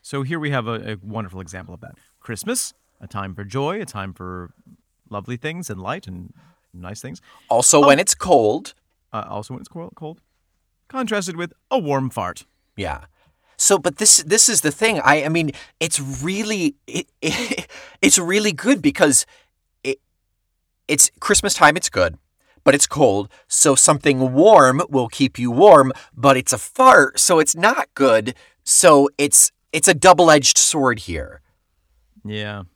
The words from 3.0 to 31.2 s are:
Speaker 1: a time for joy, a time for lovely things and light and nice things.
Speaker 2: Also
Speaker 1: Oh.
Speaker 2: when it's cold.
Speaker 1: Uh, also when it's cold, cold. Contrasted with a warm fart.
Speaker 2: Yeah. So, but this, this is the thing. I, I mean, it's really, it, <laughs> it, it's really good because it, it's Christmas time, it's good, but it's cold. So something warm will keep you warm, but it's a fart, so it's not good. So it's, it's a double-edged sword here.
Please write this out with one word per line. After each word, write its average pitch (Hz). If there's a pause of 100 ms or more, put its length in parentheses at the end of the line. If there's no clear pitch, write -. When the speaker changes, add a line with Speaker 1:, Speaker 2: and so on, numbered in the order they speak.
Speaker 1:
a 101
time 98
for 101
joy, 139
a 202
time 98
for 90 (560)
lovely 107
things 160
and 95
light 139
and 90 (400)
nice 90
things. 143 (280)
Speaker 2:
Also -
Speaker 1:
Oh. 147
Speaker 2:
when 139
it's -
cold. 135 (380)
Speaker 1:
Uh, 107
also 104
when -
it's -
cold, -
cold. 160 (680)
Contrasted 208
with 170 (200)
a 262
warm 139
fart. 90 (300)
Speaker 2:
Yeah. 85 (500)
So, -
but 180
this, -
this 190
is 214
the 151
thing. 220
I, 143
I 151
mean, 160 (300)
it's 160
really, 165 (100)
it, 175
<laughs> -
it, 233 (340)
it's 196
really 190
good 208
because 147 (580)
it, 135 (880)
it's - (100)
Christmas 202
time, 156
it's -
good, 85 (480)
but 139
it's 143
cold. 104 (200)
So -
something 131
warm 147
will 127
keep -
you 123
warm, 143 (240)
but 131
it's -
a 117
fart, 196
so 170
it's -
not 196
good. 120 (300)
So 143
it's, - (200)
it's 160
a 185
double-edged 160
sword 131
here. - (840)